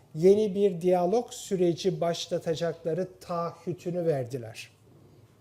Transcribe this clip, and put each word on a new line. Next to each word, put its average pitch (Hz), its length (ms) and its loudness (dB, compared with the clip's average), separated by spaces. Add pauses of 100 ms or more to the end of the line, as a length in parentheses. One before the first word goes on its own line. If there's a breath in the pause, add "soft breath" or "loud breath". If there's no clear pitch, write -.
(140 loud breath)
yeni 196 400 4
bir 196 260 2
diyalog 180 520 2
süreci 175 680 0
başlatacakları 170 1080 -2 (120)
taahhütünü 170 840 -6
verdiler. 123 640 -4 (720)